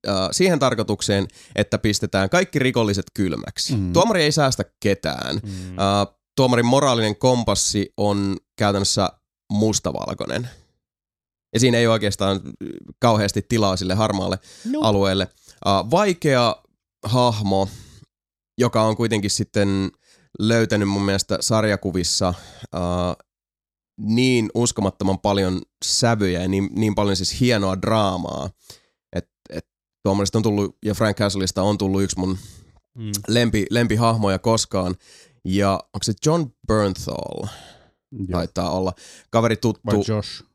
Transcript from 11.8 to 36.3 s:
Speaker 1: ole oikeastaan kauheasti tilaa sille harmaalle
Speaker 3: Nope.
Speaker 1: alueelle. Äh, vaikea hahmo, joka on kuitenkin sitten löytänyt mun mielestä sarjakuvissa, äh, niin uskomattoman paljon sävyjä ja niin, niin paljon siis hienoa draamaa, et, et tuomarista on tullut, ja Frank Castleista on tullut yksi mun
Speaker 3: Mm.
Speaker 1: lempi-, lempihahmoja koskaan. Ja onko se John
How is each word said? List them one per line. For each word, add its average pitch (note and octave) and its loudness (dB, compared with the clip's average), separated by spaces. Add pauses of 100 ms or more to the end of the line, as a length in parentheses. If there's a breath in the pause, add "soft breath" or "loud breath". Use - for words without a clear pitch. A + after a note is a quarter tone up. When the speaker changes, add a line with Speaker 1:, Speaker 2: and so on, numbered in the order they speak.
Speaker 1:
ole A2+ 4
oikeastaan G2 0 (580)
kauheasti G#2+ 2
tilaa G#2 0
sille F#2 -2
harmaalle G2 0 (320 loud breath)
Speaker 3:
Nope. D4+ 0
Speaker 1:
alueelle. G2 2 (440 soft breath)
Äh, G2 2
vaikea D#3+ 2 (500)
hahmo, G#2+ 2 (880 loud breath)
joka A#2 2
on A2 2
kuitenkin G#2+ 0
sitten G2 0 (480 soft breath)
löytänyt A2 2
mun G2+ 0
mielestä G2 -2
sarjakuvissa, G2 0 (480 loud breath)
äh, F2+ -4 (760)
niin A#2 2
uskomattoman G2 0
paljon G2 0 (240)
sävyjä G#2 0
ja F#2 -2
niin, G2 0
niin G#2+ 0
paljon G2+ 2
siis F#2 -4
hienoa G2+ 0
draamaa, F#2+ -2 (680 loud breath)
et, F2+ -6 (200)
et D#2+ -12 (360)
tuomarista G2 0
on G#2+ 0
tullut, G2+ 0
ja G#2 0
Frank G#2 0
Castleista G2 -2
on G#2 0
tullut G2 0
yksi F#2 -4
mun F#2 -2 (600 loud breath)
Speaker 3:
Mm. A2 -10 (160)
Speaker 1:
lempi-, A2 0
lempihahmoja A2 0
koskaan. F#2+ -2 (500 soft breath)
Ja G2 2
onko - -8
se A2+ -2 (120)
John D#3+ 2 (220)